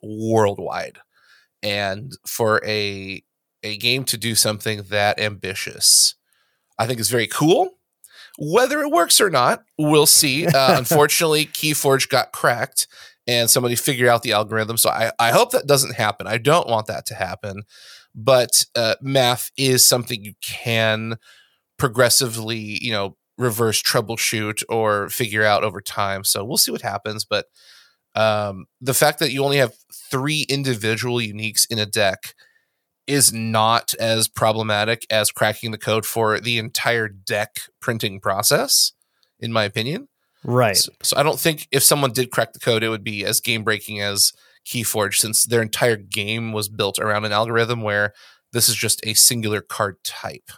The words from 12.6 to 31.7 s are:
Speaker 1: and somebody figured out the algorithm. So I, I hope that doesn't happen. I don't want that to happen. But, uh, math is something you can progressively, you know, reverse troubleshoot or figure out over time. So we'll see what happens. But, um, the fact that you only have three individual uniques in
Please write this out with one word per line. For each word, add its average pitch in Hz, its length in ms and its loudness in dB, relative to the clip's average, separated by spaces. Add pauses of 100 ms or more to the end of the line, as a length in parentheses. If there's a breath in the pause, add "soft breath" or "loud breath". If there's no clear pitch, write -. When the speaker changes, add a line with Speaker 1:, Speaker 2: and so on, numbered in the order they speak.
Speaker 1:
and 120 240 2
somebody 123 240 2
figured 123 340 0
out 120 140 4
the 117 100 -2
algorithm. 107 460 -2
So - 100 2
I, 113 300 0
I 113 140 4
hope 190 180 4
that - 160 -2
doesn't 139 300 2
happen. 104 300 -2
I 110 120 -2
don't 147 280 2
want 110 200 -2
that - 200 -8
to - 80 -12
happen. 98 500 -8 (500 loud breath)
But, 120 500 4 (100)
uh, 113 280 0
math 127 560 0
is 131 280 4
something 120 380 0
you 104 160 -14
can 113 800 -2 (580 soft breath)
progressively, 117 800 2
you 107 340 -8
know, 101 280 -4 (180)
reverse 113 460 0
troubleshoot 110 880 -2
or 104 400 0
figure 107 340 0
out 104 180 4
over 101 200 -4
time. 98 420 -4
So - 180 -2
we'll 123 140 -8
see - 160 2
what - 80 -6
happens. 107 460 -6
But, 104 200 -2 (680 soft breath)
um, 104 500 0 (160)
the 127 140 -2
fact 156 240 2
that 151 120 0
you 139 140 -2
only 143 140 2
have 120 160 2 (360)
three 143 380 -2
individual 120 680 -2
uniques 107 520 -2
in 113 100 -4